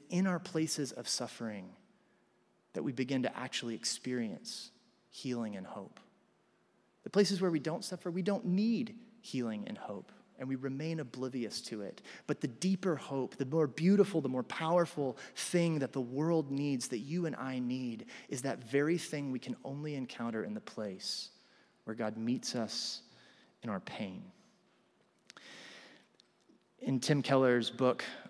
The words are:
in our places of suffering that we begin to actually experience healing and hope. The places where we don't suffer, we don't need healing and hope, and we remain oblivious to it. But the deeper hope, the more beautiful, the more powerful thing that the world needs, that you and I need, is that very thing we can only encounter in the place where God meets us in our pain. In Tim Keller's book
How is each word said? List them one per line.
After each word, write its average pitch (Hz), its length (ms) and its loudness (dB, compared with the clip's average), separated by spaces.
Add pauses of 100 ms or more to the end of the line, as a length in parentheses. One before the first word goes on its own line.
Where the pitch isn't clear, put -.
in 185 180 4
our 180 120 4
places 156 540 0
of - 160 -6
suffering 107 600 -4 (1040)
that 78 100 -2
we 127 100 0
begin 127 320 0
to - 120 0
actually 120 380 -4
experience - 960 -4 (400)
healing 117 460 -4
and 95 100 -8
hope. - 340 -12 (1040)
The - 60 -8
places 196 300 4
where 185 100 4
we 156 100 4
don't 135 240 -2
suffer, 180 260 -6
we 180 120 -2
don't 196 240 0
need 190 480 2 (260)
healing 110 460 -2
and 107 100 -6
hope, - 360 -10 (260)
and 131 100 -6
we 135 80 0
remain 139 420 -2
oblivious 127 640 -4
to 107 200 -6
it. - 180 -8 (260)
But 151 140 0
the 147 80 0
deeper 185 480 2
hope, 135 400 -2
the 135 80 -2
more 151 220 4
beautiful, 185 540 6
the 139 80 0
more 127 140 2
powerful 160 760 2 (160)
thing 170 460 2
that 131 120 0
the 135 80 0
world 143 500 2
needs, 139 380 2
that 123 100 0
you 160 280 0
and 151 100 -2
I 131 220 -4
need, 123 480 -2 (220)
is 127 140 -2
that 127 220 -2
very 147 340 4
thing 143 320 -4
we 127 80 -2
can - 260 -6
only 147 300 -6
encounter 117 480 -2
in 104 120 -4
the 107 60 -6
place - 720 -6 (540)
where 110 100 -6
God 110 220 -2
meets 117 380 0
us - 480 -4 (600)
in 117 80 -4
our 95 100 -2
pain. 95 440 -8 (2500)
In 135 200 0
Tim 143 220 4
Keller's 127 480 6
book - 340 2 (260)